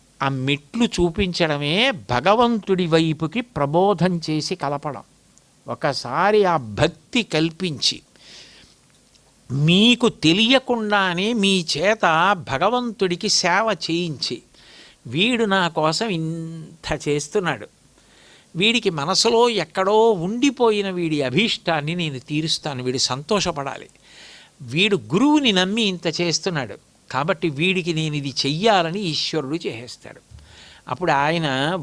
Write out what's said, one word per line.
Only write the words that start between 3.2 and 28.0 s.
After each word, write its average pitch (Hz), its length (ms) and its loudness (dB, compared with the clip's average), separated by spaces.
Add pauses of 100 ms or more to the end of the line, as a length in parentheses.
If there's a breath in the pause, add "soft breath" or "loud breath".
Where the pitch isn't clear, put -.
ప్రబోధం 170 880 2
చేసి 156 260 -2
కలపడం. 143 480 -6 (640)
ఒకసారి 156 760 0
ఆ 170 140 2
భక్తి 143 680 -2
కల్పించి, 160 800 -2 (1500 loud breath)
మీకు 202 580 4
తెలియకుండానే 208 1200 2
మీ 196 320 2 (120)
చేత 185 560 2
భగవంతుడికి 196 960 -2
సేవ 196 460 0 (160)
చేయించి, 160 500 -4 (640 loud breath)
"వీడు 220 380 0
నా 196 220 2
కోసం 160 420 0
ఇంత 160 960 -6
చేస్తున్నాడు, 147 600 -2 (880 soft breath)
వీడికి 220 340 2
మనసులో 190 600 2
ఎక్కడో 214 600 2
ఉండిపోయిన 214 800 0
వీడి 165 320 -2
అభీష్టాన్ని 156 760 -2
నేను 151 240 -4
తీరుస్తాను, 147 640 -4
వీడు 127 140 -2
సంతోషపడాలి, 143 920 -4 (720 loud breath)
వీడు 170 340 0
గురువుని 233 560 2
నమ్మి 190 300 0
ఇంత 180 400 -2
చేస్తున్నాడు 156 540 -4 (360)
కాబట్టి 160 380 -2
వీడికి 170 440 0
నేను 156 220 -2